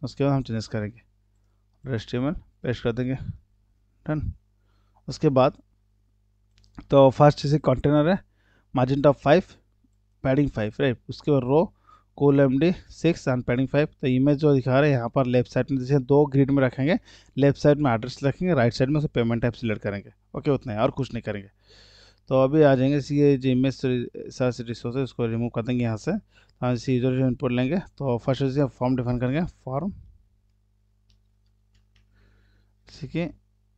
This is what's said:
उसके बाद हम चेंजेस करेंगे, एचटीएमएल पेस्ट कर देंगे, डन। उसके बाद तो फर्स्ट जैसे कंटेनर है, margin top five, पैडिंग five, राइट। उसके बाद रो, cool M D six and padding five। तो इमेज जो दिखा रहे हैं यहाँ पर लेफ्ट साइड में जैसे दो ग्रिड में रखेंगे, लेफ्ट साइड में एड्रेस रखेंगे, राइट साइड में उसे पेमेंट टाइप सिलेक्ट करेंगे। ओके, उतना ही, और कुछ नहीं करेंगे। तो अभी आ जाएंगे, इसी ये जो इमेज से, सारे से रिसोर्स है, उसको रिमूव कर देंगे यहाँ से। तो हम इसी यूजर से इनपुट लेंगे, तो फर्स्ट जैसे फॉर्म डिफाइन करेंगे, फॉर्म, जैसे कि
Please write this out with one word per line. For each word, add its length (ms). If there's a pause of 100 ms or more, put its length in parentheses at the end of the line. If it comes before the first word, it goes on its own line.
उसके 200
बाद 100
हम 100
चेंजेस 240
करेंगे, 340 (840)
एचटीएमएल 500 (300)
पेस्ट 200
कर 80
देंगे, 240 (880)
डन। 260 (760)
उसके 240
बाद 260 (1300)
तो 180
फर्स्ट 340
जैसे 160
कंटेनर 500
है, 100 (540)
margin 300
top 220
five, 260 (720)
पैडिंग 260
five, 300
राइट। 200 (100)
उसके 220
बाद 120
रो, 180 (560)
cool 240
M 200
D 100 (220)
six 340
and 200
padding 220
five। 320
तो 60
इमेज 300
जो 180
दिखा 240
रहे 100
हैं 80
यहाँ 120
पर 160
लेफ्ट 260
साइड 200
में 80
जैसे 220
दो 260
ग्रिड 240
में 120
रखेंगे, 340 (400)
लेफ्ट 220
साइड 200
में 120
एड्रेस 320
रखेंगे, 300
राइट 200
साइड 160
में 100
उसे 100
पेमेंट 320
टाइप 120
सिलेक्ट 280
करेंगे। 320 (220)
ओके, 160
उतना 220
ही, 60
और 120
कुछ 220
नहीं 100
करेंगे। 260 (800)
तो 140
अभी 180
आ 140
जाएंगे, 220
इसी 220
ये 180
जो 120
इमेज 240
से, 580
सारे 200
से 120
रिसोर्स 340
है, 60
उसको 240
रिमूव 220
कर 140
देंगे 200
यहाँ 140
से। 140
तो 540
हम 80
इसी 220
यूजर 240
से 80
इनपुट 240
लेंगे, 280 (180)
तो 200
फर्स्ट 260
जैसे 260
फॉर्म 280
डिफाइन 220
करेंगे, 260 (180)
फॉर्म, 280 (3000)
जैसे 200
कि 200 (500)